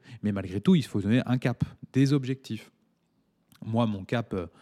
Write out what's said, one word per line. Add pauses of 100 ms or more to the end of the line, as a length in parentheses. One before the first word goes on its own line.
(220)
Mais
malgré
tout,
il
faut
donner
un
cap, (300)
des
objectifs. (960)
Moi,
mon
cap,
euh, (140)